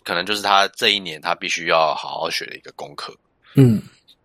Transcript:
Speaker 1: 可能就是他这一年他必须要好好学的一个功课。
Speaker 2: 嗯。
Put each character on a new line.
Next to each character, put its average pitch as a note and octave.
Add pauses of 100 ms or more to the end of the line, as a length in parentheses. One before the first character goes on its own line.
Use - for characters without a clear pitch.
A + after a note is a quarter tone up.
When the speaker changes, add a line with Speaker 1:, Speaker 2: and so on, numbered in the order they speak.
Speaker 1:
可 G#2
能 F2+
就 G#2
是 G#2
他 G2
这 -
一 G#2
年 D#2+
他 E2+
必 F2+
须 E2+
要 D#2+
好 -
好 -
学 -
的 -
一 -
个 -
功 C#2+
课。 - (380)
Speaker 2:
嗯。 A#2+ (440)